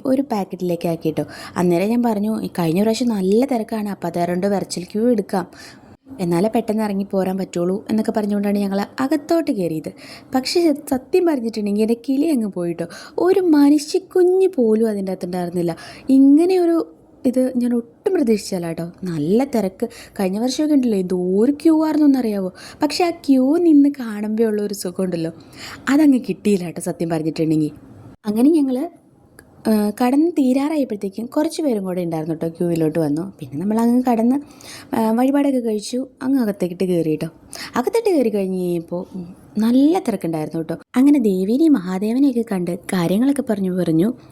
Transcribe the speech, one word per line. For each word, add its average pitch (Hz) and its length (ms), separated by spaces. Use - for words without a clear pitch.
ഒരു 269 240
പാക്കറ്റിലേക്ക് 180 580
ആക്കി 165 220
കേട്ടോ. 151 160
അന്നേരം 180 340
ഞാൻ 240 140
പറഞ്ഞു, 220 380
"ഈ 185 160
കഴിഞ്ഞ 170 240
പ്രാവശ്യം 220 280
നല്ല 202 360
തിരക്കാണ്, 214 440
അപ്പോൾ 180 200
അത് 170 100
കാരണം 180 320
വിർച്വൽ 175 340
ക്യൂ 214 260
എടുക്കാം, 202 360
എന്നാലേ 175 340
പെട്ടെന്ന് 220 300
ഇറങ്ങി 196 220
പോരാൻ 190 320
പറ്റുള്ളൂ" 180 380
എന്നൊക്കെ 220 240
പറഞ്ഞുകൊണ്ടാണ് 202 480
ഞങ്ങൾ 196 200
അകത്തോട്ട് 302 520
കയറിയത്. 165 380
പക്ഷേ 262 280
സത്യം 277 360
പറഞ്ഞിട്ടുണ്ടെങ്കിൽ 220 600
എൻ്റെ 233 180
കിളി 277 300
അങ്ങ് 220 180
പോയിട്ടോ. 170 340
ഒരു 381 300
മനുഷ്യക്കുഞ്ഞ് 359 1080
പോലും 220 320
അതിൻ്റെ 196 240
അകത്തുണ്ടായിരുന്നില്ല. 175 600
ഇങ്ങനെ 285 560
ഒരു 339 100
ഇത് 254 140
ഞാൻ 240 180
ഒട്ടും 240 400
പ്രതീക്ഷിച്ചല്ല 208 540
കേട്ടോ. 165 160
നല്ല 170 420
തിരക്ക്. 208 400
കഴിഞ്ഞ 190 240
വർഷമൊക്കെ 294 360
ഉണ്ടല്ലോ 240 220
എന്തോ 185 200
ഒരു 254 240
ക്യൂ 330 120
ആയിരുന്നൊന്നറിയാവോ. 254 680
പക്ഷേ 302 240
ആ 339 80
ക്യൂ 262 200
നിന്ന് 294 320
കാണുമ്പോൾ 220 600
ഉള്ള 208 120
ഒരു 202 200
സുഖമുണ്ടല്ലോ 175 500
അതങ്ങ് 285 300
കിട്ടിയില്ല 190 480
കേട്ടോ 165 180
സത്യം 170 240
പറഞ്ഞിട്ടുണ്ടെങ്കിൽ. 156 640
അങ്ങനെ 226 260
ഞങ്ങൾ, 269 260
ആ, 220 80
കടന്ന് 277 340
തീരാറായപ്പോഴത്തേക്കും 254 920
കുറച്ച് 320 360
പേരും 233 240
കൂടെ 180 180
ഉണ്ടായിരുന്നു 160 320
കേട്ടോ 165 200
ക്യൂവിലോട്ട് 165 440
വന്നു. 156 240
പിന്നെ 127 220
നമ്മളങ്ങ് 226 480
കടന്ന്, 240 320
ആ, 226 60
വഴിപാടൊക്കെ 269 540
കഴിച്ചു, 214 340
അങ്ങ് 269 200
അകത്തേക്കിട്ട് 190 440
കയറി 165 280
കേട്ടോ. 160 160
അകത്തിട്ട് 427 340
കയറി 254 260
കഴിഞ്ഞ് 190 260
കഴിഞ്ഞപ്പോൾ 175 400
നല്ല 277 360
തിരക്കുണ്ടായിരുന്നു 165 640
കേട്ടോ. 165 140
അങ്ങനെ 277 240
ദേവീനെയും 220 540
മഹാദേവനെയൊക്കെ 220 720
കണ്ട് 180 280
കാര്യങ്ങളൊക്കെ 208 640
പറഞ്ഞു 196 260
പറഞ്ഞു 175 360